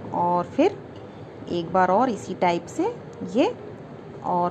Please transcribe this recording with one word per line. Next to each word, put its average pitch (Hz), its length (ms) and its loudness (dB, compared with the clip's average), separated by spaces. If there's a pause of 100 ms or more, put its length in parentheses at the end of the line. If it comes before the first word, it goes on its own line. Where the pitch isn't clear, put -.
(160)
और 175 320 2
फिर 392 300 4 (760)
एक 170 220 -2
बार 185 180 6
और 247 180 6
इसी 190 260 -4
type 175 320 2
से 403 260 -2 (380)
ये, 294 220 4 (720)
और 175 260 2